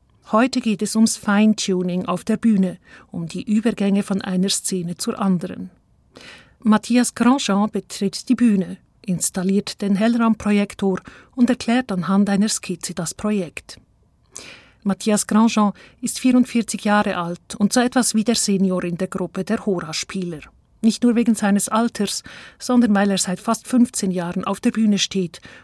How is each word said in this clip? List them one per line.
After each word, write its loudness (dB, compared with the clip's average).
Heute 2
geht -2
es -4
ums 4
Feintuning 0
auf -4
der -2
Bühne, 2
um -8
die -10
Übergänge 0
von -2
einer -2
Szene -4
zur -6
anderen. -2
Matthias 2
Grandjean 2
betritt -6
die 4
Bühne, 0
installiert -2
den 0
Hellraumprojektor 0
und 4
erklärt -2
anhand 2
einer 2
Skizze -6
das -6
Projekt. -6
Matthias 0
Grandjean 2
ist -6
vierundvierzig 0
Jahre 2
alt -8
und 0
so 4
etwas 0
wie 2
der 0
Senior 0
in -6
der -4
Gruppe -6
der -4
Hora-Spieler. -6
Nicht 2
nur 4
wegen 4
seines 2
Alters, -2
sondern 4
weil 4
er 2
seit -4
fast -2
fünfzehn 2
Jahren -4
auf -4
der 2
Bühne 2
steht -4